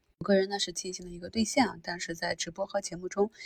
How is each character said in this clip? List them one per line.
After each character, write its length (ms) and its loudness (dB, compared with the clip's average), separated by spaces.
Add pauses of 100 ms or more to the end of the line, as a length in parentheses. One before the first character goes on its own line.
(180)
我 60 -8
个 120 6
人 120 4
呢 80 -4
是 160 -2
进 200 -6
行 140 -8
了 40 -10
一 80 -10
个 100 -10
兑 140 2
现 240 4
啊， 160 -4
但 160 -6
是 160 -4
在 220 -2
直 160 -6
播 120 -4
和 160 -2
节 140 -8
目 140 -6
中 240 2 (140)